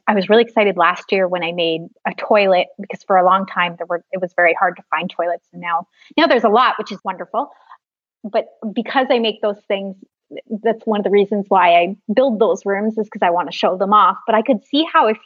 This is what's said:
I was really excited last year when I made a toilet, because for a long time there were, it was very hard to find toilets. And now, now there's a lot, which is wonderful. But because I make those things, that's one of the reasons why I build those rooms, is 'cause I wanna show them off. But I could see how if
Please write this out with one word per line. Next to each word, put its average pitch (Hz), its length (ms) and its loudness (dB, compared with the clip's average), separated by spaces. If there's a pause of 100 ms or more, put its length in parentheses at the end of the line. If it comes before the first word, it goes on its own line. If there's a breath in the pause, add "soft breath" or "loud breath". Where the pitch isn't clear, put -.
I 214 80 0
was 190 140 0
really 220 140 6
excited 208 340 0
last 175 340 0
year 190 160 2
when 180 160 -4
I 165 100 -4
made 165 340 -2 (200)
a 196 120 -4
toilet, 190 480 2 (120)
because - 240 -12
for 196 140 0
a 180 80 4
long 190 220 2
time 175 320 -4
there 170 80 -10
were, 175 260 -6
it 190 80 -8
was 180 160 -6
very 175 160 4
hard 180 240 0
to - 140 -20
find 165 180 -4
toilets. 175 460 -6
And 175 80 -16
now, 170 240 -6 (320 soft breath)
now 320 80 4
there's 240 180 2
a 220 60 2
lot, 226 280 4
which 214 140 -12
is 196 100 -12
wonderful. 185 480 -8 (760 loud breath)
But 220 240 -4 (260)
because 254 340 -2
I 247 120 2
make 220 200 -4
those 208 260 -4
things, 196 300 -6 (680)
that's 220 220 -2
one 214 140 0
of 208 60 -2
the 196 60 -2
reasons 202 380 2
why 175 280 4
I 175 200 0 (160)
build 240 280 2
those 190 260 0
rooms, 214 320 -2
is 214 100 -4
'cause 208 140 -8
I 180 80 2
wanna 175 220 -2
show 185 240 -2
them 190 160 -2
off. 190 240 4 (100)
But 220 80 2
I 220 80 2
could 226 220 -2
see 294 280 -2
how 311 140 4
if 214 200 0